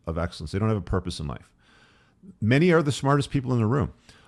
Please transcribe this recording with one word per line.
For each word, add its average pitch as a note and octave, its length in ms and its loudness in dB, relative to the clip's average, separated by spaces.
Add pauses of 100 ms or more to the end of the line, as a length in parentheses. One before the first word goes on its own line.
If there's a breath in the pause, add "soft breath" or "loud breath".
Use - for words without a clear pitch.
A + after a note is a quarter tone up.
of E2 120 -4
excellence. E2 340 -6
They G2 80 -4
don't A2 100 2
have A2 80 0
a F#2 40 -4
purpose F2 380 -4
in D2+ 80 -6
life. - 220 -12 (920 soft breath)
Many C#3+ 320 4
are E3 80 6
the C#3+ 100 0
smartest C#3 380 0
people B2+ 240 -2
in A#2+ 60 2
the G#2+ 80 2
room. A#2 260 0 (340 soft breath)